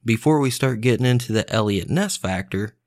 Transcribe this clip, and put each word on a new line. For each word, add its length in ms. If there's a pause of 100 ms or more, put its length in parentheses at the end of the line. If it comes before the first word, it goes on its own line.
before 340
we 100
start 300
getting 260
into 280
the 200
Elliot 360
Ness 260
factor 720